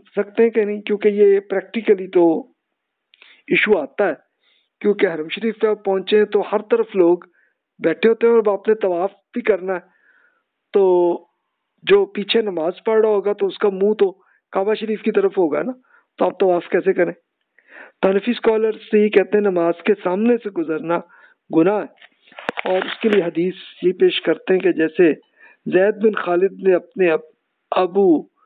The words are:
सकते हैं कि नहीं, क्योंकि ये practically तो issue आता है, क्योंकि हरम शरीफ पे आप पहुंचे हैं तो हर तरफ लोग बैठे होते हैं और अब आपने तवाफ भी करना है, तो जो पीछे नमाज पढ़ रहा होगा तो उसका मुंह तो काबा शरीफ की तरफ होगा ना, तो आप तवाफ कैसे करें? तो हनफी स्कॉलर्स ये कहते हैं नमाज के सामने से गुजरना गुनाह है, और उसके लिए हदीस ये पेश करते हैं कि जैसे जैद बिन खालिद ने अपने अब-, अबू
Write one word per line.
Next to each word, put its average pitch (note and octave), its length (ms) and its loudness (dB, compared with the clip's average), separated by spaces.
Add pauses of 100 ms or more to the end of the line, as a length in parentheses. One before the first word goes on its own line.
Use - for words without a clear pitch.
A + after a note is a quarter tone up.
(160)
सकते G3+ 280 -2
हैं A#3 80 2
कि A3 140 0
नहीं, G#3 160 -6
क्योंकि G#3 300 0
ये G3+ 300 4
practically G3 680 -2
तो F3+ 140 4 (1200)
issue F3+ 280 2
आता G3+ 320 -4
है, C#3+ 100 -4 (640)
क्योंकि G3+ 260 0
हरम E3 220 -6
शरीफ G#3+ 320 -6
पे A3 60 2
आप G#3 180 -2
पहुंचे F#3+ 320 0
हैं G#3 100 4
तो G#3 160 0
हर G#3 180 -4 (100)
तरफ A3+ 240 -2
लोग F3 320 2 (520)
बैठे D#3+ 280 0
होते A3+ 200 2
हैं A#3 60 4
और A#3 60 4
अब G#3+ 100 0
आपने G3 280 0
तवाफ F#3 380 -4 (200)
भी B3 80 -6
करना F#3 300 -2
है, F3 60 -6 (960)
तो F3+ 560 2 (560)
जो G3 200 4 (100)
पीछे G#3 280 -2
नमाज F3+ 380 -6
पढ़ A3 200 0
रहा G#3+ 100 2
होगा G3+ 220 -2
तो G3+ 140 -4
उसका G3+ 240 -2
मुंह G3 280 0
तो G3 100 4 (440)
काबा G3 220 -2
शरीफ G#3+ 260 -6
की A3 120 -2
तरफ G3 240 0
होगा D3+ 240 0
ना, A#3+ 120 -6 (460)
तो F#3 60 2
आप F3+ 140 -4
तवाफ F3+ 320 0
कैसे F3+ 220 0
करें? F3 200 -2
तो - 960 -10
हनफी G3+ 240 -2
स्कॉलर्स A3 600 -2
ये G#3+ 160 4
कहते G#3 280 2
हैं G#3 60 0
नमाज E3+ 440 0
के G#3+ 80 4
सामने G#3+ 420 0
से G#3+ 140 -8
गुजरना E3 500 -4 (480)
गुनाह F#3 300 2
है, C#3+ 100 -10 (760)
और F#3 200 -2
उसके - 240 -4
लिए G#3 140 2
हदीस E3+ 380 -4 (220)
ये F3+ 100 2
पेश F3+ 320 0
करते E3 280 -2
हैं F#3 100 0
कि F3+ 120 0
जैसे D#3+ 380 2 (520)
जैद F#3 320 0
बिन G#3 180 2
खालिद F#3 460 -2
ने F#3+ 120 2
अपने F3+ 360 -2
अब-, D#3 220 -4 (400)
अबू F3+ 580 2 (160)